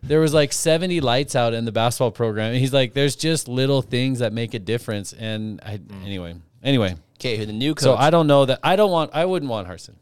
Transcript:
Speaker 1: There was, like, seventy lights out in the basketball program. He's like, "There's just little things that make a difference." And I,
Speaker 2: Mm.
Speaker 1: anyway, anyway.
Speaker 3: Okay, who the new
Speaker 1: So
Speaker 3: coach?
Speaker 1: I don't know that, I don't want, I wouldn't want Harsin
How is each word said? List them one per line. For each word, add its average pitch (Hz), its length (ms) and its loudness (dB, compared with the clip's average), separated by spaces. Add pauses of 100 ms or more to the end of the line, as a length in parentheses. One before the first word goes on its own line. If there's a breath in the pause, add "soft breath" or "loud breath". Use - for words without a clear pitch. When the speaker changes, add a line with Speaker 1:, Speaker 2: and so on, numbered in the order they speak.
Speaker 1:
There 151 200 2
was, 156 120 2
like, 147 200 2
seventy 165 480 0
lights 135 340 0
out 117 180 2
in 117 120 -4
the 117 80 -4
basketball 117 380 0
program. 110 440 -2
He's 127 180 0
like, 131 200 2
"There's 139 220 0
just 160 320 -2
little 131 340 0
things 127 380 -2
that 113 120 0
make 113 220 -6
a 117 60 -6
difference." 104 540 -6
And 110 500 -8
I, 104 140 -10
Speaker 2:
Mm. 95 280 -16
Speaker 1:
anyway, 90 300 -10 (280)
anyway. 113 320 2 (220)
Speaker 3:
Okay, 123 180 -4
who 107 100 -4
the 107 80 -10
new 135 240 -2
Speaker 1:
So 135 140 4
Speaker 3:
coach? 113 80 4
Speaker 1:
I 139 100 6
don't 165 180 4
know 139 180 6
that, 127 180 0
I 170 140 2
don't 202 140 4
want, 160 220 0
I 160 120 0
wouldn't 175 260 -2
want 101 160 -6
Harsin 87 340 -16